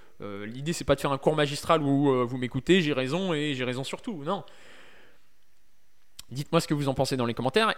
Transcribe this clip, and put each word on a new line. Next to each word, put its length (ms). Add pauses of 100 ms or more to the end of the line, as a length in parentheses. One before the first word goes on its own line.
(200)
euh, 240
l'idée, 280
c'est 120
pas 100
de 60
faire 120
un 60
cours 160
magistral 480
où, 280
euh, 140
vous 120
m'écoutez, 460
j'ai 100
raison 400
et 220
j'ai 100
raison 200
sur 180
tout. 200
Non. 220 (1900)
Dites-moi 300
ce 80
que 60
vous 140
en 60
pensez 220
dans 100
les 80
commentaires 440